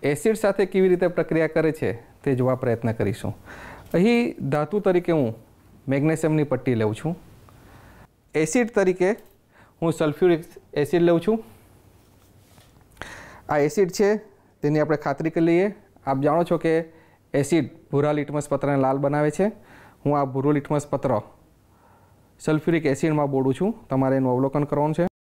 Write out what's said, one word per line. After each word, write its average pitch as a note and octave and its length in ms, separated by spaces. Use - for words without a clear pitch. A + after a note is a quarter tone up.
એસિડ A3 300
સાથે G3 300
કેવી F#3 200
રીતે F3 160
પ્રક્રિયા D#3+ 460
કરે D#3 180
છે B2+ 180
તે C#3 140
જોવા B2+ 260
પ્રયત્ન A#2 360
કરીશું. G2+ 360
અહીં A3+ 580
ધાતુ D3+ 280
તરીકે F3+ 320
હું C3 220
મેગ્નેશિયમની D#3 600
પટ્ટી B2+ 280
લઉં G#2+ 200
છું. E3+ 160
એસિડ A3+ 420
તરીકે F#3 340
હું E3 120
સલ્ફ્યુરિક D#3+ 520
એસિડ E3+ 260
લઉં E3+ 120
છું. A3 180
આ D3+ 100
એસિડ D#3 400
છે, G3+ 100
તેની D3+ 240
આપણે D3 220
ખાતરી D#3 240
કરી E3 180
લઈએ. E3+ 180
આપ C3+ 180
જાણો D#3 200
છો E3+ 140
કે D#3+ 140
એસિડ C#3+ 340
ભૂરા D3 280
લિટમસ C#3+ 340
પત્રને C#3+ 320
લાલ C3+ 140
બનાવે D3 320
છે. F#3+ 220
હું D3 140
આ C#3+ 80
ભૂરો C3+ 260
લિટમસ C#3+ 340
પત્ર B2+ 340
સલ્ફ્યુરિક D#3 560
એસિડમાં D3+ 360
બોળું C3+ 240
છું. G3+ 200
તમારે C3+ 280
એનું C3 160
અવલોકન C3+ 340
કરવાનું D3 280
છે. F3 120